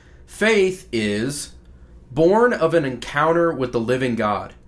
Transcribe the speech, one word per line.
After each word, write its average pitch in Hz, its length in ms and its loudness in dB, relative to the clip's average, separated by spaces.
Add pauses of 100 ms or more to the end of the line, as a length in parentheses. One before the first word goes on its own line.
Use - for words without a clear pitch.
(260)
"Faith 196 680 0
is 110 600 -4 (560)
born 202 420 4
of 160 220 0
an 160 100 2
encounter 160 680 0
with 123 200 -4
the 120 80 0
living 123 340 0
God, 104 400 -4 (140)